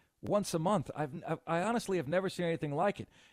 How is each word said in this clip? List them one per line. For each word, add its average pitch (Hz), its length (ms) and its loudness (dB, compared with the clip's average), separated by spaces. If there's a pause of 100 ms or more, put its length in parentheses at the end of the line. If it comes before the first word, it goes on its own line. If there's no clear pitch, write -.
(200)
once 190 320 0
a 170 60 2
month. 175 360 2
I've, 147 160 -2 (160)
I, 160 340 -2
I - 20 0
honestly 208 340 0
have 143 120 0
never 185 200 2
seen 175 160 -2
anything 160 320 0
like 190 240 2
it. 107 80 -10 (240)